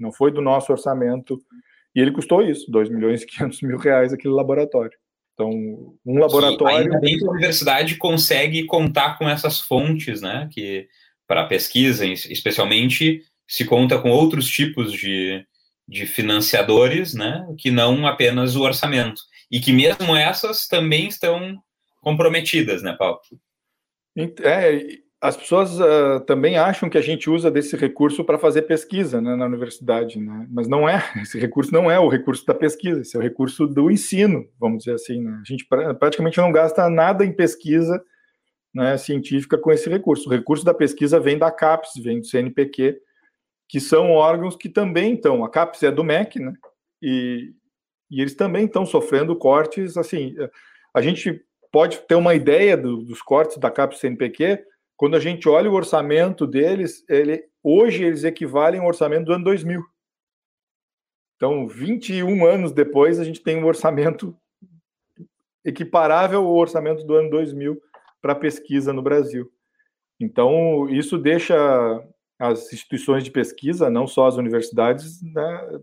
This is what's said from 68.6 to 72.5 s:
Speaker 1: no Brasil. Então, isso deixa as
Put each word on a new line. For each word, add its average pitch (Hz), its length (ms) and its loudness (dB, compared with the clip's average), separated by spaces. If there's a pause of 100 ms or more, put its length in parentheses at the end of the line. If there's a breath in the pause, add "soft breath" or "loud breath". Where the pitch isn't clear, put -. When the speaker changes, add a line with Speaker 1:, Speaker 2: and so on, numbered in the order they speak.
Speaker 1:
no 131 120 -6
Brasil. 131 500 -2 (640)
Então, 143 680 0
isso 143 300 -2
deixa 160 360 0 (840)
as 117 340 -4